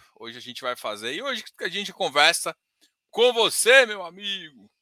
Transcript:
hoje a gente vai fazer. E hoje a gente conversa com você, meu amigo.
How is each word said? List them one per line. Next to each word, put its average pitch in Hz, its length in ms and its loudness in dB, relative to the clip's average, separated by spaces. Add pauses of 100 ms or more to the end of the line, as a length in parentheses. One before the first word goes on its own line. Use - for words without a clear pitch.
(160)
hoje 117 220 -16
a 117 40 -18
gente 120 200 -16
vai 123 140 -4
fazer. 113 400 -8
E 190 80 -8
hoje 254 200 -8 (180)
a 202 60 -6
gente 190 240 -8
conversa 160 640 0 (540)
com 240 240 4
você, 233 540 6
meu 202 180 -10
amigo. 170 680 -12 (100)